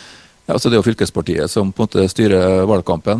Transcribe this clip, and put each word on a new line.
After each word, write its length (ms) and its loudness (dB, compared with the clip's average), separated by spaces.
Ja, 60 -2
altså 160 -2
det 80 4
er 20 4
jo 80 2
fylkespartiet 640 -2
som 240 -2
på 80 -2
en 60 0
måte 180 0
styrer 580 2
valgkampen. 540 0